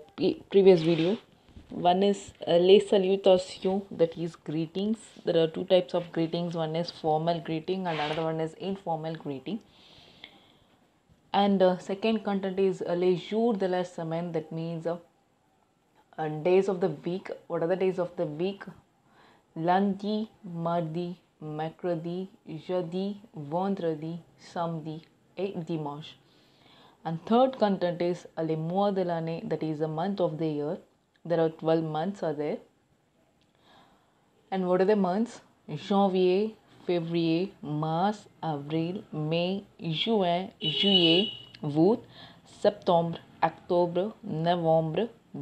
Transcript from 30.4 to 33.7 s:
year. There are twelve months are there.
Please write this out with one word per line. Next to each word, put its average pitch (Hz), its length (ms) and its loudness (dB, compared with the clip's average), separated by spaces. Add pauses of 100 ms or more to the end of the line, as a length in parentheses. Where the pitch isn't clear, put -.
year. 151 300 -4 (480)
There 165 160 2
are 160 80 4
twelve 160 340 0
months 160 400 -4
are 156 100 -2
there. 151 260 -4 (1900)